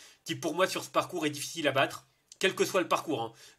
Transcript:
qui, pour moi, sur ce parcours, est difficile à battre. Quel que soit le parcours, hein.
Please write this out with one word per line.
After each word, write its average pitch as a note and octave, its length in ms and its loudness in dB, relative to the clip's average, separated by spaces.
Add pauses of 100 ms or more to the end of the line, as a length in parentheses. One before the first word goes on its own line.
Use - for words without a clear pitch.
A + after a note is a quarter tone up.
(240)
qui, E3 120 -6
pour D#3 180 -2
moi, F#3 120 4
sur F3+ 180 -4
ce - 60 -12
parcours, D#3+ 360 0
est D3 40 2
difficile D3 380 -4
à C#3 60 6
battre. C#3+ 320 0 (340)
Quel F#3 160 2
que G3 80 0
soit F3+ 180 2
le E3 60 -2
parcours, D3+ 340 0
hein. A2+ 120 -4 (260)